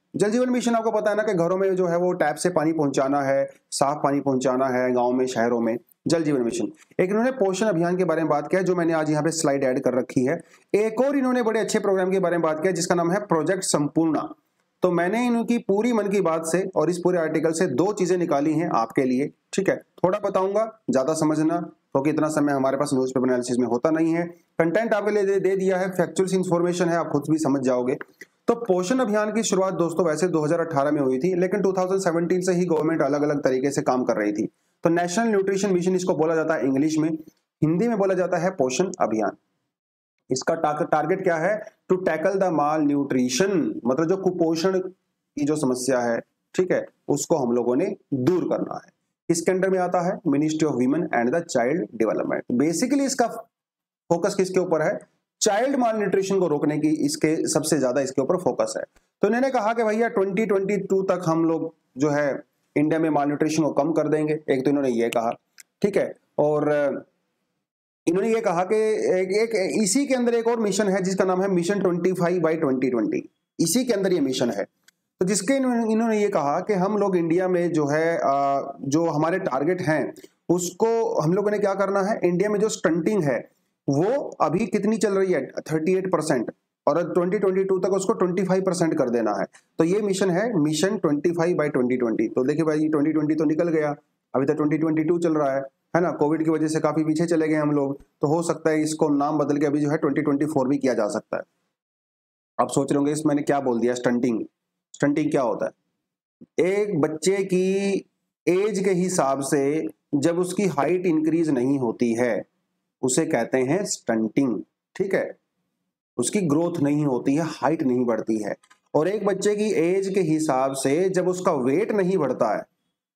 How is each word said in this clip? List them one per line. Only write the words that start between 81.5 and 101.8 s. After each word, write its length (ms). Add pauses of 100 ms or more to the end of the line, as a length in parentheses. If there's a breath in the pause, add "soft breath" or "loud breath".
ने 80
क्या 140
करना 280
है, 220
इंडिया 260
में 100
जो 100
stunting 540
है 260 (400)
वो 220 (300)
अभी 240
कितनी 320
चल 160
रही 200
है, 140
थर्टी 480
एट 160
परसेंट, 400 (360)
और 260
ट्वेंटी 260
ट्वेंटी 240
टू 160
तक 100
उसको 240
ट्वेंटी 300
फ़ाइव 180
परसेंट 360
कर 120
देना 220
है। 140 (320 soft breath)
तो 60
ये 180
mission 280
है 280
mission 400
ट्वेंटी 340
फ़ाइव 260
by 120
twenty 280
twenty। 300
तो 160
देखिए 200
भाई 260
ट्वेंटी 220
ट्वेंटी 240
तो 80
निकल 260
गया, 260 (400)
अभी 100
तक 80
ट्वेंटी 240
ट्वेंटी 260
टू 160
चल 140
रहा 220
है, 60 (340)
है 60
ना। 100
कोविड 320
की 80
वजह 160
से 120
काफी 240
पीछे 220
चले 220
गए 80
हम 160
लोग, 300 (200)
तो 60
हो 140
सकता 280
है 120
इसको 280
नाम 280
बदल 200
के 80
अभी 140
जो 100
है 80
ट्वेंटी 240
ट्वेंटी 240
फ़ोर 220
भी 100
किया 160
जा 140
सकता 300
है। 60 (1200)